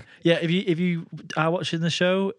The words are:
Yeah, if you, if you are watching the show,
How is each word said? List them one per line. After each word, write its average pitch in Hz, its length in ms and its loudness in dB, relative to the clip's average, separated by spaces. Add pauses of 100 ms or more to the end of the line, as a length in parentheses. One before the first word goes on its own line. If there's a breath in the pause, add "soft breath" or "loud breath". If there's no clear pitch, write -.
(220 loud breath)
Yeah, 170 120 4
if 160 180 0
you, 185 160 2
if 165 100 0
you 175 280 -2 (300)
are 160 140 2
watching 170 300 -2
the 165 100 0
show, 190 480 2